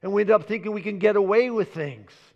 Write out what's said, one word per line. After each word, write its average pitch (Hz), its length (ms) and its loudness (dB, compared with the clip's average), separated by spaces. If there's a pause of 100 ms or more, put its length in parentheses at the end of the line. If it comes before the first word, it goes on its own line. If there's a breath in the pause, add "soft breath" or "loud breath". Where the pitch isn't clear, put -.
and 190 80 -6
we 202 120 2
end 202 80 2
up 214 120 4
thinking 214 300 -6
we 208 80 -8
can 202 180 -8
get 208 160 2
away 208 340 2
with 220 240 -4
things. 135 380 -10 (240)